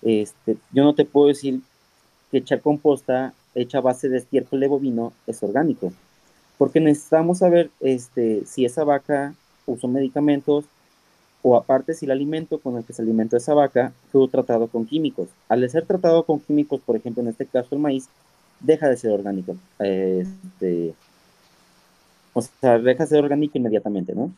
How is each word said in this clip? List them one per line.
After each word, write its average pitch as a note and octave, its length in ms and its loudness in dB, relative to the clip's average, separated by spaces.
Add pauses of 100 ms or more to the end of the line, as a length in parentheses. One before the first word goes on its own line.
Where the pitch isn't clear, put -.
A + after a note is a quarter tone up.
Este, A2 540 -2 (140)
yo C3+ 120 2
no D3 100 4
te D3 120 2
puedo D3 220 4
decir C3+ 340 -2 (680)
que C#3+ 80 0
echar B2+ 240 -2
composta C3+ 720 0 (220)
hecha B2 240 -4
a - 20 -4
base B2+ 280 0
de B2+ 100 0
estiércol B2+ 400 -4
de C#3 80 0
bovino C3 460 -2 (140)
es A#2 160 -8
orgánico, A#2 480 -2 (680)
porque C#3+ 220 2
necesitamos D#3+ 600 2
saber, E3+ 400 4
este, A#2+ 680 -2
si - 200 -2
esa A#2+ 180 -2
vaca C#3+ 500 -2 (320)
usó B2+ 220 -6
medicamentos, C#3+ 760 0 (760)
o A#2+ 160 6
aparte C3 380 0
si D#3 100 -12
el C3+ 60 -2
alimento D3+ 480 -4
con B2 180 -8
el A2+ 80 -8
que - 80 -18
se - 80 -10
alimentó A2+ 340 0
esa C3 200 0
vaca C3 380 2 (180)
fue C3+ 160 4
tratado A#2+ 400 0
con A2+ 180 -4
químicos. C3 440 -4 (200)
Al B2 220 2
ser E3 160 -2
tratado E3+ 360 2
con D#3 160 -2
químicos, D3 420 -2
por A#2 140 -2
ejemplo, A#2 280 -6
en A#2+ 60 -4
este A2+ 180 -8
caso B2 240 -4
el C#3+ 100 -4
maíz, C3+ 280 -4 (500)
deja D#3 280 2
de C3 80 4
ser A#2+ 140 -4
orgánico. G2 460 -2 (240)
Este, F#2 1120 -4 (1400)
o B2 100 -2
sea, A#2+ 340 2
deja B2+ 280 2
de C#3+ 40 -8
ser D3 140 4
orgánico C#3+ 340 -2
inmediatamente, G#2+ 560 -2
¿no? C3+ 240 -4